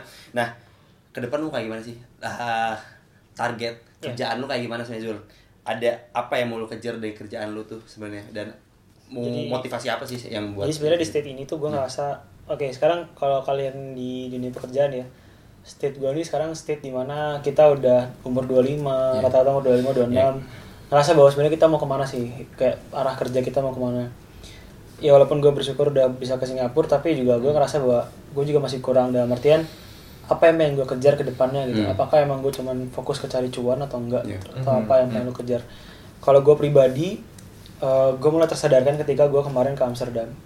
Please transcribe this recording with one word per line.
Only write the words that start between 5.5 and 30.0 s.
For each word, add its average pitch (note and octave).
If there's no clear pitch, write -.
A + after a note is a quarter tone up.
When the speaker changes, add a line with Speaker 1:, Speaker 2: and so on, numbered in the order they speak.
Speaker 1:
Ada A#2
apa B2
yang A#2+
mau A#2
lu A2+
kejar A2+
dari A2
kerjaan G#2+
lu G#2+
tuh A2
sebenarnya? G#2
Dan G#2
mau B2+
Speaker 2:
Jadi, A#2+
Speaker 1:
motivasi B2
apa A#2+
sih B2
yang G#2
buat G2+
Speaker 2:
jadi G2+
sebenarnya D3+
di D#3+
state D3
ini C3+
tuh E3
gua D3
Speaker 1:
Hmm. D3+
Speaker 2:
ngerasa, C3+
oke, C#3+
sekarang D#3+
kalau C#3
kalian C3+
di B2+
dunia B2+
pekerjaan B2+
ya, B2+
state -
gua C3+
ini D#3
sekarang D#3+
state D3+
di C#3
mana C#3+
kita C#3+
udah B2+
umur B2+
dua B2+
puluh C#3
lima, C#3+
Speaker 1:
Iya. C3
Speaker 2:
rata-rata C3
umur C#3
dua B2
puluh B2
lima, C3
dua B2
puluh A#2+
enam. C3
Speaker 1:
Iya. -
Speaker 2:
Ngerasa C#3+
bahwa C#3+
sebenarnya C#3+
kita D#3+
mau D#3
kemana C#3
sih? C3
Kayak -
arah C3+
kerja B2+
kita B2+
mau C3+
kemana? B2
Ya D3
walaupun C#3
gua C#3+
bersyukur C#3
udah C3+
bisa B2+
ke B2+
Singapura, C3
tapi D3
juga B2
gua B2+
ngerasa D3
bahwa B2
gua C#3+
juga D3
masih C3
kurang B2+
dalam B2
artian D3